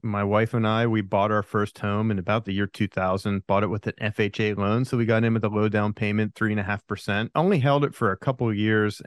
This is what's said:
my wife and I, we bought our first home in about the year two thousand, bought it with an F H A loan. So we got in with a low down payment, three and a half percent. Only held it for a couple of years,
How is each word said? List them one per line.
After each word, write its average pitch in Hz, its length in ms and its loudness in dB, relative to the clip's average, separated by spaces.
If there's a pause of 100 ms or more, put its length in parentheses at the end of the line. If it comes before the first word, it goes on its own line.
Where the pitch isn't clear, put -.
my 104 200 -2
wife 104 320 2
and 113 100 0
I, 110 220 2
we 110 140 2
bought 101 320 2
our 107 100 2
first - 380 -2
home 107 320 0
in 98 80 -2
about 104 240 -2
the 98 80 -6
year 98 160 -2
two - 180 -2
thousand, 95 640 -2
bought 101 160 2
it - 20 2
with 101 220 -6
an - 100 -6
F 107 220 -4
H 104 180 -2
A 107 160 0
loan. 104 300 0
So 127 120 -2
we 117 100 2
got 113 180 4
in 113 100 2
with 110 100 0
a 107 40 0
low 107 200 0
down 104 240 0
payment, 107 440 -2
three 107 160 0
and 107 80 0
a 98 40 -4
half 101 220 -4
percent. 104 480 -4
Only 175 240 2
held 143 260 2
it 131 100 -4
for 104 180 0
a 92 40 -4
couple 127 320 -2
of 107 80 0
years, 107 500 0